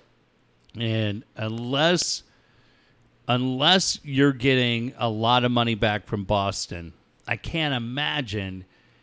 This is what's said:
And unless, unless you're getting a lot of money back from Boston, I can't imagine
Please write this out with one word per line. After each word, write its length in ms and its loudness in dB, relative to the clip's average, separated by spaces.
And 440 -2
unless, 840 0
unless 760 2
you're 300 4
getting 640 2
a 120 0
lot 340 2
of 80 2
money 240 2
back 300 0
from 180 -4
Boston, 720 -2
I 100 -2
can't 360 -4
imagine 920 -6